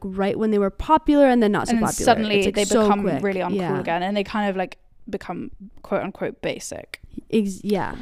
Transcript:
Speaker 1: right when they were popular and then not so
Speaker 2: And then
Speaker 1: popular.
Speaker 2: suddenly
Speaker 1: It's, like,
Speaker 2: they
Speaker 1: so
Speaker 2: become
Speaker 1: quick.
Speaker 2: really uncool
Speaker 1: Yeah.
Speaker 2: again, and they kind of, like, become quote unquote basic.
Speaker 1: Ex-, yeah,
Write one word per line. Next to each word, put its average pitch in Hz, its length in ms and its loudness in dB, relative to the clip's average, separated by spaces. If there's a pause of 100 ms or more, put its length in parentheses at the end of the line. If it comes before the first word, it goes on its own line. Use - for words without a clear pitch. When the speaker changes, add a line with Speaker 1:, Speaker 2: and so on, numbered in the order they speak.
Speaker 1:
right 196 360 -2
when 220 120 0
they 202 80 2
were 196 100 2
popular 294 560 4
and 247 180 4
then 208 80 4
not 185 160 0
so 240 40 -4
Speaker 2:
And 233 80 2
then 214 100 2
Speaker 1:
popular. - 160 -4
Speaker 2:
suddenly 220 320 4
Speaker 1:
It's, 196 80 2
like, 196 100 0
Speaker 2:
they 208 100 2
Speaker 1:
so 208 180 2
Speaker 2:
become 202 180 4
Speaker 1:
quick. 170 220 0
Speaker 2:
really 190 180 -2
uncool 180 140 -2
Speaker 1:
Yeah. 175 260 -2
Speaker 2:
again, 170 220 -2
and 196 120 -2
they 208 80 0
kind 208 260 -2
of, 185 60 -4
like, 185 220 -6 (320)
become 190 420 -8 (300)
quote - 220 -2
unquote - 380 -8
basic. - 600 -10 (300)
Speaker 1:
Ex-, 202 340 0
yeah, - 360 -2